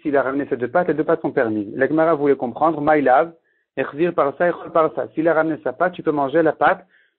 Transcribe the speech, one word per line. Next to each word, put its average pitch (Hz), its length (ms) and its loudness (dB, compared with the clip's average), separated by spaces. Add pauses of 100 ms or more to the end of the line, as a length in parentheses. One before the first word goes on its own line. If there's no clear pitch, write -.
S'il 143 160 0
a 131 60 4
ramené 135 240 -4
ses 135 100 -4
deux 160 120 -4
pattes, 175 180 0
les 160 80 2
deux 151 80 -2
pattes 160 180 0
sont 143 100 -4
permises. 110 440 -2
La 131 120 0
Gemara 160 280 2
voulait 143 200 2
comprendre, 147 460 -2
Maïlav, 151 520 2 (420)
Echzir 139 400 -4
par 139 220 0
ça, 175 120 2
Echol - 220 -6
par 160 240 2
ça. 120 180 -4
S'il 160 140 -2
a 165 80 4
ramené 156 280 -2
sa 131 80 -4
patte, 180 220 -2
tu 170 100 -12
peux 160 80 0
manger 147 300 0
la 156 120 2
patte. 175 340 0 (320)